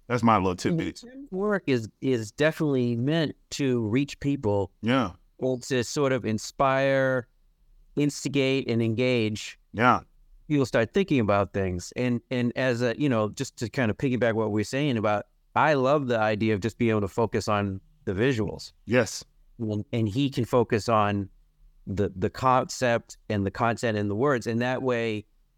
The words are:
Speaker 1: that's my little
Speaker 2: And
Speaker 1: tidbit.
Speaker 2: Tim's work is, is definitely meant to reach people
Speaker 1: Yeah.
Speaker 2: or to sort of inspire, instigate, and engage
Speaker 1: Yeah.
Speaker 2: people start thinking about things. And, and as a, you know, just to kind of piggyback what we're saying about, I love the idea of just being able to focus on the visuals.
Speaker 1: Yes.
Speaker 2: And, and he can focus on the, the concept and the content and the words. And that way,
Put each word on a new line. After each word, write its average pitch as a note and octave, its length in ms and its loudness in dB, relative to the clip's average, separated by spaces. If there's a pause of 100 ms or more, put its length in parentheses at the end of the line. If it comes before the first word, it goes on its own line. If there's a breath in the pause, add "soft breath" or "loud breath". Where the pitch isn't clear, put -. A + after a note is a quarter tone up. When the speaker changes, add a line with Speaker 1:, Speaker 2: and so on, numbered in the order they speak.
Speaker 1:
that's A#2 140 0
my A2+ 120 6
little F#2+ 160 4
Speaker 2:
And F2+ 80 -4
Speaker 1:
tidbit. E3 360 -2
Speaker 2:
Tim's C4+ 360 -18
work G3 360 -2
is, A#2+ 200 0 (140)
is A#2 320 -2
definitely C#3 640 0
meant D3 380 0 (160)
to B2 360 0
reach C3+ 320 0
people A2 520 -2 (100)
Speaker 1:
Yeah. A#2 300 0 (260)
Speaker 2:
or C3 220 -2
to B2 260 -2
sort C#3+ 260 0
of A#2+ 140 -2
inspire, C3+ 1000 0 (680)
instigate, C3+ 720 0
and A#2 120 2
engage A2+ 800 0 (140)
Speaker 1:
Yeah. A2+ 280 4 (460)
Speaker 2:
people C#3+ 180 2
start A#2 280 0
thinking F3 260 2
about G2+ 340 2
things. F#2 420 -4
And, B2 260 -2 (100)
and B2 240 0
as B2+ 260 0
a, A#2+ 180 0
you D3 100 0
know, A2 200 2
just - 280 -8
to A2+ 120 -4
kind A#2 220 0
of G2+ 60 -4
piggyback A#2+ 360 0
what G#2+ 180 0
we're G#2+ 120 0
saying C3+ 340 -2
about, G#2 280 0 (300)
I C#3+ 200 4
love C3+ 320 2
the A#2 120 0
idea G#2+ 340 2
of G2+ 80 0
just G#2+ 160 -4
being A#2 140 2
able G#2+ 100 2
to G2+ 60 -2
focus A2 400 -2
on G2+ 340 -2 (240)
the G2+ 80 -4
visuals. A2 580 -2 (140)
Speaker 1:
Yes. A#2 380 0 (360)
Speaker 2:
And, G#2+ 340 -4
and A2+ 160 0
he C3+ 200 0
can B2 160 -2
focus A#2 440 0
on G#2 400 0 (580)
the, G2 280 -2
the F#2+ 140 -2
concept B2+ 880 0 (120)
and G2+ 160 0
the G2 60 -2
content A#2 460 0
and G#2 120 0
the G2+ 60 -2
words. B2 320 0
And A#2 140 -2
that B2 200 -2
way, A#2 440 -2 (320)